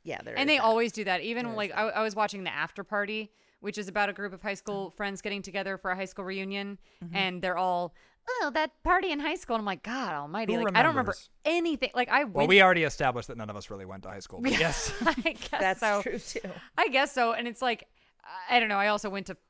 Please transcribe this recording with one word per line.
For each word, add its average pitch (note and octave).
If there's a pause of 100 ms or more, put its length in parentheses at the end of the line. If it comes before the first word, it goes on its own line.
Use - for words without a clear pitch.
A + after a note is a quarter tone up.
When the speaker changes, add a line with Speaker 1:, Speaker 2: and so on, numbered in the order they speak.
Speaker 1:
yeah, -
there -
Speaker 2:
And C#4
Speaker 1:
is D4+
Speaker 2:
they C#4
Speaker 1:
that. A3
Speaker 2:
always A3+
do G#3+
that. F3+
Even, A#3
Speaker 1:
There A#3
is G#3+
Speaker 2:
like, G3+
Speaker 1:
that. -
Speaker 2:
I, A3
I G#3+
was G#3+
watching G#3
The C#3
After E3
Party, G#3 (280)
which G#3
is G3
about G3+
a F#3+
group G3
of F3+
high G3+
school G3
friends G3
getting G3+
together F#3+
for F#3+
a F3+
high F#3+
school F#3+
reunion, G3 (240)
Speaker 1:
Mm-hmm. E3+
Speaker 2:
and F#3
they're F3+
all, F3+ (320)
"Oh, A4
that D#4
party F4+
in D4
high G#3
school." -
And G#3+
I'm -
like, F#3+
"God A3+
almighty, F3+
Speaker 3:
Who A#3
Speaker 2:
like, G3+
I A#3
don't D#4+
remember A#3+
Speaker 3:
remembers? - (140)
Speaker 2:
anything." E4
Like, B3
I C#4
Speaker 3:
Well, G#3
Speaker 2:
went D3
Speaker 3:
we G3
already F3+
established B2+
that B2
none G#2+
of G#2
us -
really G2
went F#2+
to F#2
high G2+
school, -
but B3+
Speaker 2:
<laughs> -
Yeah, E3
Speaker 3:
yes. D#3+ (120)
Speaker 2:
I D#4
guess - (100)
Speaker 1:
That's F#3+
Speaker 2:
so. G#3
Speaker 1:
true, -
too. - (280)
Speaker 2:
I F4+
guess C4+
so. A#3
And A#3
it's -
like, A#3+ (600)
I A#3+
don't A3
know. G3+
I G3+
also G#3+
went G3
to F#3 (140)